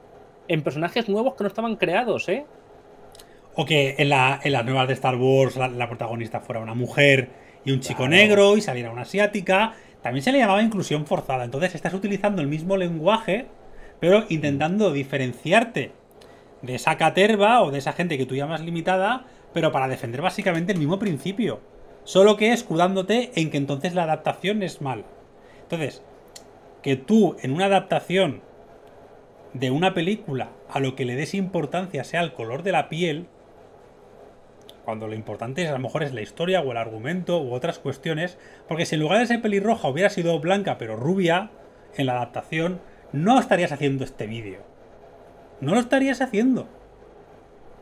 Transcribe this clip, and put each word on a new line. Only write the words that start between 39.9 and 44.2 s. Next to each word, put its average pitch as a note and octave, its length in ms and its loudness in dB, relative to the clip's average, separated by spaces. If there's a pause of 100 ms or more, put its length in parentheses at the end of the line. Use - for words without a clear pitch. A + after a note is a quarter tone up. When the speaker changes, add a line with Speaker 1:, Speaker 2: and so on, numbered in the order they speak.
Speaker 2:
sido E3+ 300 0
blanca F3 380 0
pero A2 180 -8
rubia F3 540 0 (480)
en C#3 80 0
la B2+ 80 0
adaptación, D#3+ 640 -4 (320)
no G3+ 280 4
estarías F3 320 2
haciendo C#3 340 0
este - 220 -10